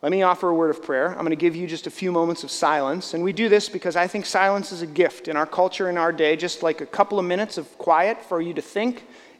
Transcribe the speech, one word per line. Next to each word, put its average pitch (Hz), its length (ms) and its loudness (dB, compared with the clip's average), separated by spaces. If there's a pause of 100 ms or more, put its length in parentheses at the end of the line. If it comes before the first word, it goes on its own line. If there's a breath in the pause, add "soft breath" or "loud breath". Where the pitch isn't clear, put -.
let 147 100 0
me 190 100 2
offer 180 260 2
a 170 60 2
word 165 160 4
of 156 120 -4
prayer. 143 280 0
I'm 170 140 -8
gonna 165 120 0
give 165 200 2
you 175 100 -6
just 160 200 -8
a 160 40 -8
few 185 220 -4
moments 170 320 0
of 139 60 -12
silence. 151 640 0
And 170 100 -2
we 190 80 0
do 220 160 0
this 208 200 4
because 175 280 -4
I 175 100 2
think 185 200 -6
silence 196 440 2
is 170 120 -10
a 170 40 -8
gift 156 420 0
in 156 80 -2
our 156 100 0
culture, 185 420 0
in 175 80 0
our 170 160 2
day. 156 240 2
Just, 170 260 -6
like, 160 180 0
a 156 60 -8
couple 202 320 0
of 185 60 0
minutes 185 320 -2
of 151 220 -12
quiet 180 440 2
for 170 180 -4
you 170 140 -4
to 151 80 -6
think 233 420 -4 (360 loud breath)